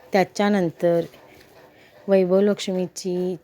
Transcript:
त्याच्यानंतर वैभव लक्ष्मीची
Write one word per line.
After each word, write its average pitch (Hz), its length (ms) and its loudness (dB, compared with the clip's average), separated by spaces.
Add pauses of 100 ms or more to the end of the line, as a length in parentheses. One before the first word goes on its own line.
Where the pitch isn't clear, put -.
(120)
त्याच्यानंतर 180 880 0 (1080)
वैभव 190 320 4
लक्ष्मीची 185 1040 -4